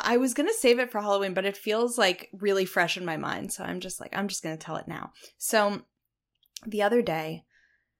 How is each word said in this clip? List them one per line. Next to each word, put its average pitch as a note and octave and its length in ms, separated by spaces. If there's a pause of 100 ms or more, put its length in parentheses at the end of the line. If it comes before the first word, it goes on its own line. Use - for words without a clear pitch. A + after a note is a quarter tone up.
I A#3 120
was B3+ 180
gonna E4+ 180
save A#3+ 240
it B3 140
for G#3 100
Halloween, G3+ 320
but F#3+ 120
it G3 120
feels, A#3 400
like, F#3 340
really G3 320
fresh F3 320
in F3+ 100
my D#3+ 120
mind. D3 360
So - 100
I'm F3 160
just F3+ 200
like, - 160
I'm G3 120
just F#3+ 160
gonna D#3+ 120
tell D#3+ 200
it - 120
now. - 260 (260)
So G#3 420 (880)
the G#3 160
other A#3 180
day, D#3+ 420 (560)